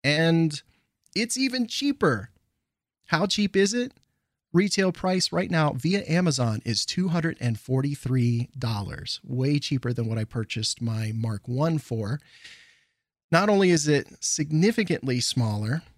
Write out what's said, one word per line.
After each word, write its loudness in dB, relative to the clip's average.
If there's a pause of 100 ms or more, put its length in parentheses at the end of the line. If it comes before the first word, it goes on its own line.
And 2 (520)
it's -2
even -2
cheaper. -2 (760)
How 0
cheap 0
is 2
it? -4 (600)
Retail 2
price -2
right -2
now 2
via 0
Amazon 2
is -2
two -2
hundred -2
and -2
forty-three 0
dollars, -6
way 0
cheaper -2
than -4
what -2
I -2
purchased -6
my -4
Mark -6
one 0
for. -4 (1120)
Not 4
only 6
is 4
it 2 (140)
significantly 0
smaller -2 (160)